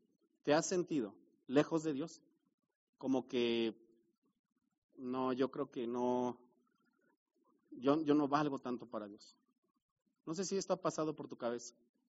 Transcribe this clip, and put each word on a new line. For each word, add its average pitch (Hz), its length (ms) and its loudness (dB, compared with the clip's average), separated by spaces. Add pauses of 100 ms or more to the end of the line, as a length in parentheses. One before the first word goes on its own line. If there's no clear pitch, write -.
(440)
te 143 100 4
has 160 120 4
sentido 160 480 0 (340)
lejos 151 360 2
de 156 100 0
Dios? 143 280 -6 (760)
Como 131 320 0
que, 117 440 2 (1200)
"No, 131 340 -2
yo 127 200 0
creo 143 200 -6
que 120 160 -4
no, 123 500 0 (1300)
yo, 139 300 2
yo 143 120 4
no 147 140 4
valgo 139 320 0
tanto 120 280 -6
para 107 200 -8
Dios". - 300 -20 (880)
No 160 80 -6
sé 185 100 -4
si 190 140 -2
esto 190 160 0
ha 180 80 0
pasado 156 340 -2
por 131 140 -12
tu 120 80 -12
cabeza. 120 360 -6 (360)